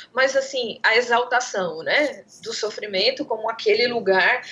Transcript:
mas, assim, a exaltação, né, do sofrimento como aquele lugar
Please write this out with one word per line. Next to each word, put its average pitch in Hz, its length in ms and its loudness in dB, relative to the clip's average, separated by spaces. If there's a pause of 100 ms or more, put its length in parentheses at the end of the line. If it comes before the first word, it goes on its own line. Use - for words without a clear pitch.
(120)
mas, 269 240 2
assim, 262 480 -2
a 220 140 4
exaltação, 233 840 0
né, 202 440 0 (180)
do 214 80 -10
sofrimento 214 720 -2
como 220 260 -4
aquele 220 380 2
lugar 208 540 2 (100)